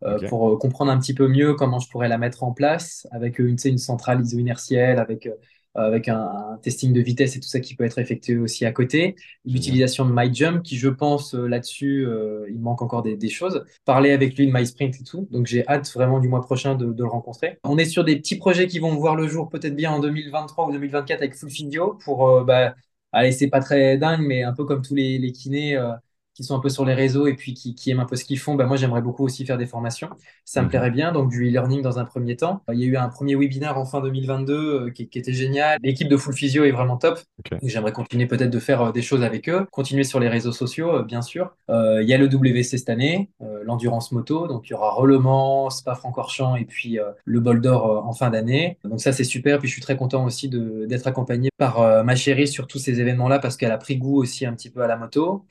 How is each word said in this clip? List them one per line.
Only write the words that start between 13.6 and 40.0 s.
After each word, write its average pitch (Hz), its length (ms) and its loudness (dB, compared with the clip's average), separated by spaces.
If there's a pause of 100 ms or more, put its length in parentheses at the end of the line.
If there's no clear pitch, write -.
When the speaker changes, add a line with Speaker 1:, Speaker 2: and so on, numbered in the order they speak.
Speaker 1:
Parler 139 260 6
avec 135 280 2
lui 139 80 6
de 135 40 2
MySprint 127 480 -2
et - 40 -18
tout. 196 260 -10
Donc, 123 160 0
j'ai 120 220 0
hâte 143 260 -2
vraiment 127 260 2
du 127 100 2
mois 123 120 0
prochain 135 320 -2
de, 120 180 -2
de 117 120 -4
le 117 40 -2
rencontrer. 117 560 -6
On 143 140 0
est 165 80 4
sur 170 180 0
des 156 120 2
petits - 220 -6
projets 185 280 2
qui 175 140 -6
vont 160 160 -2
voir 156 200 2
le 160 120 -2
jour 156 220 -6
peut-être 151 260 -6
bien 156 160 -2
en 147 80 0
deux 147 100 0
mille 151 220 -6
vingt-trois 151 360 -4
ou 143 40 -4
deux 143 80 -4
mille 143 100 -6
vingt-quatre 143 300 -4
avec 135 160 -4
Full 147 160 -16
Physio 156 420 -4 (100)
pour, 131 240 2
euh, 127 160 6
bah, 127 300 4 (380)
allez, 127 200 4
c'est 131 160 2
pas 135 120 4
très 135 400 4
dingue, 160 260 2
mais 127 160 0
un 123 120 -2
peu 143 120 -4
comme 139 160 -2
tous 135 140 -6
les, 131 240 0
les 127 120 -2
kinés, 143 460 -4
euh, 120 140 -2 (420)
qui 131 100 -14
sont 135 120 -4
un 131 40 0
peu 135 100 0
sur 135 160 0
les 131 80 4
réseaux 135 320 2
et 139 80 4
puis 127 220 -8
qui, 120 180 -10
qui - 160 -6
aiment 127 100 2
un 127 60 0
peu 123 100 -6
ce 123 80 -8
qu'ils 139 140 -4
font, 147 160 -4
bah, 135 140 2
moi, 139 100 2
j'aimerais 123 240 0
beaucoup 120 220 -4
aussi 131 200 -4
faire 127 140 -2
des 120 80 -4
formations. 117 440 -8 (360)
Ça - 160 -2
me - 40 4
Speaker 2:
Mhm. - 40 0
Speaker 1:
plairait 123 220 2
bien, 151 200 0
donc 135 200 2
du 120 160 0
e-learning 127 340 2
dans 123 160 -2
un 120 80 -4
premier 120 300 -4
temps. 180 340 -2
Euh, 117 60 -4
il 120 40 2
y 123 40 0
a - 20 0
eu 127 100 2
un 127 140 0
premier 139 260 -2
webinaire 139 400 0
en 131 100 -4
fin 139 160 -4
deux 135 100 -2
mille 131 160 -4
vingt-deux, 135 260 -2
euh, 147 380 -2
qui, - 180 -12
qui - 80 -10
était 123 160 -4
génial. 139 480 0
L'équipe 131 260 0
de 143 80 8
Full 135 200 -2
Physio 143 280 2
est 143 60 8
vraiment 123 280 2
top. 165 200 2 (220)
Speaker 2:
Ok. - 240 -8
Speaker 1:
Et 127 60 -4
j'aimerais 110 220 -2
continuer - 360 -2
peut-être 123 240 0
de 117 80 0
faire, 123 220 2
euh, 113 100 2
des 120 100 -2
choses 123 220 2
avec 110 260 -4
eux, 190 220 0
continuer 135 320 0